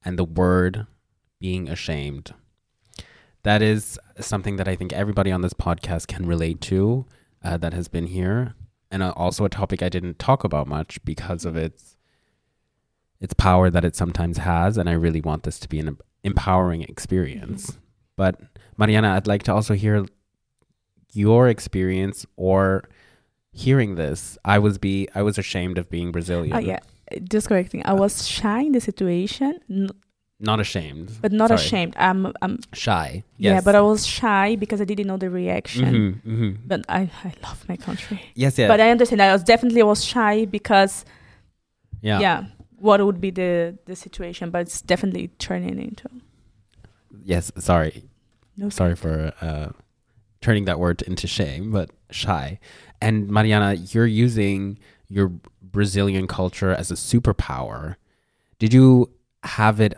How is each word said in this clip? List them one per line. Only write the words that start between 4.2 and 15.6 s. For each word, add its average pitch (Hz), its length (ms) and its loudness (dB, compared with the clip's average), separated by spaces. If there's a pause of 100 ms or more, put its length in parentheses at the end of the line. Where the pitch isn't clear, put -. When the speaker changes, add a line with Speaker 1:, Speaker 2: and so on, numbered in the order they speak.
Speaker 1:
something 101 380 -6
that 92 100 -2
I 95 80 -2
think 90 180 -8
everybody 98 380 0
on 92 100 0
this 90 120 -2
podcast 85 540 -4
can - 180 -8
relate 82 360 -2
to, 110 440 0 (380)
uh, 85 140 -4
that 82 160 -4
has 87 140 -6
been 85 200 -6
here. 95 480 -4 (340)
And, 95 140 -4
uh, 92 120 -2
also 90 300 -2
a 95 40 2
topic 95 340 -4
I 90 60 0
didn't 87 300 -6
talk 131 240 0
about 76 240 -2
much 76 380 -8
because 87 400 -8
of 82 100 -6
its, - 400 -8 (1200)
its 92 140 -10
power 92 360 2
that 85 160 0
it 82 100 -2
sometimes 85 440 -4
has. 87 380 0
And 87 120 -2
I 85 40 0
really 82 280 0
want 76 220 -6
this - 160 -10